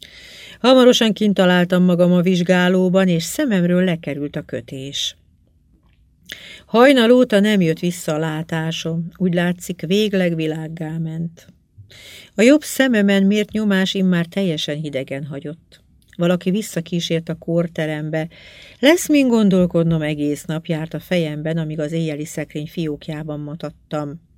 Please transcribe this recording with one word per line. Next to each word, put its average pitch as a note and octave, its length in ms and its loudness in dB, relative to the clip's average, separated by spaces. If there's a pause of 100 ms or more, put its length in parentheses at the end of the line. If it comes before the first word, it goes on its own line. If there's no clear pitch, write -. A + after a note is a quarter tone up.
(600)
Hamarosan B3 520 6
kint G#3 220 0
találtam F3+ 480 4
magam F3 300 4
a F3+ 80 4
vizsgálóban, F#3 880 2
és E3 140 0
szememről F3+ 640 0
lekerült D3 520 -6
a D3+ 60 -6
kötés. C3+ 720 -10 (1500)
Hajnal A#3+ 440 6
óta B3 300 4
nem G#3 200 2
jött D#3+ 180 0
vissza F3 360 -4
a D3+ 40 -2
látásom, D#3+ 1000 -6
úgy F3+ 180 -2
látszik, F3 520 -4
végleg F#3+ 480 0
világgá D#3+ 640 -6
ment. E3 480 -8 (880)
A - 80 0
jobb C#4+ 200 6
szememen G#3 600 2
mért G#3 280 0
nyomás G3 440 0
immár F3+ 320 0
teljesen E3 500 -4
hidegen C#3+ 480 -8
hagyott. D3 560 -14 (360)
Valaki F3 340 0
visszakísért E3+ 800 -4
a D#3+ 60 -8
kórterembe. D#3+ 920 -4 (500)
Lesz D#4 300 2
min C#4+ 200 4
gondolkodnom, F3+ 720 2
egész D3 420 -4
nap D#3+ 220 -6
járt D#3 280 -6
a D#3 60 -8
fejemben, D#3 560 -4
amíg D#3 240 -4
az D3+ 120 -4
éjjeli D#3 320 -4
szekrény D3+ 420 -8
fiókjában D#3 720 -8
matadtam. D3+ 800 -10 (180)